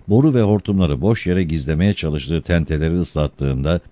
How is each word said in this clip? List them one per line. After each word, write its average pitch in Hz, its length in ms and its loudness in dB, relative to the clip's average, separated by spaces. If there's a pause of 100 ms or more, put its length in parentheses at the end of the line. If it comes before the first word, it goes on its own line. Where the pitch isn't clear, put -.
boru 135 260 4
ve 120 80 2
hortumları 95 580 0
boş 107 260 0
yere 90 180 0
gizlemeye 80 500 0
çalıştığı 76 480 -4
tenteleri 80 580 0
ıslattığında 71 800 -2 (120)